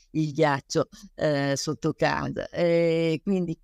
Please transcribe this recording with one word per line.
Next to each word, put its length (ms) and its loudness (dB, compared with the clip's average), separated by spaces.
il 220 -2
ghiaccio, 560 0
eh, 400 0
sotto 380 -4
casa. 560 -2
E 720 2
quindi 400 -2